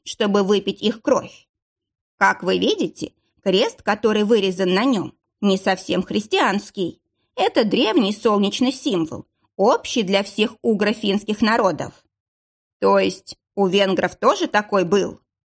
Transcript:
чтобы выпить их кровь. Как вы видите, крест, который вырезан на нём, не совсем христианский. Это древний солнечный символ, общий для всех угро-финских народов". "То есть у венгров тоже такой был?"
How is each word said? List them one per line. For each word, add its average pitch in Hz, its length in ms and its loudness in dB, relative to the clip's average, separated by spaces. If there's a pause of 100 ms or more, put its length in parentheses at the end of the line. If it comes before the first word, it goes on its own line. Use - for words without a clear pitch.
чтобы 202 400 0
выпить 196 380 0
их 220 200 -2
кровь. - 460 -2 (720)
Как 196 260 0
вы 185 140 0
видите, - 560 -2 (300)
крест, 202 380 0
который 214 420 0
вырезан 190 500 0
на 202 120 2
нём, 233 280 -2 (280)
не 196 160 2
совсем 185 440 -2
христианский. 208 1000 -2 (360)
Это 311 280 0
древний 214 480 2
солнечный 208 600 0
символ, 185 560 -4 (280)
общий 240 460 0
для 196 220 0
всех - 400 -4
угро-финских 208 800 -2
народов". 208 520 0 (840)
"То 196 180 4
есть 190 400 -2 (180)
у 202 120 2
венгров 190 480 0
тоже 302 320 0
такой 202 380 0
был?" 180 340 0 (260)